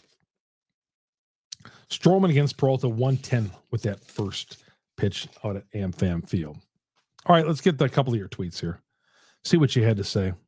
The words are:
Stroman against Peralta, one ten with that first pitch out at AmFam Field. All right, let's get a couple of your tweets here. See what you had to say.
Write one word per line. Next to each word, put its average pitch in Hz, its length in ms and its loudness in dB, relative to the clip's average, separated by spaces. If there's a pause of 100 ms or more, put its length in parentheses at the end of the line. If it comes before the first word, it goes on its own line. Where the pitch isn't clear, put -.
(1900)
Stroman 185 400 2
against 143 280 0
Peralta, 131 320 0
one 127 260 0
ten 117 340 -4 (220)
with 107 120 -4
that 101 200 -6
first - 600 -10 (340)
pitch - 320 -4 (160)
out 101 100 -6
at - 160 -14
AmFam 90 560 -4
Field. 76 300 -6 (680)
All 175 100 8
right, 160 120 4
let's 160 140 -2
get 160 200 2
a 143 60 4
couple 123 260 2
of 113 60 0
your 92 80 -8
tweets 90 320 -8
here. 85 220 -6 (640)
See - 100 4
what 156 180 4
you 117 100 4
had 110 120 4
to 98 80 -2
say. 95 300 -2 (140)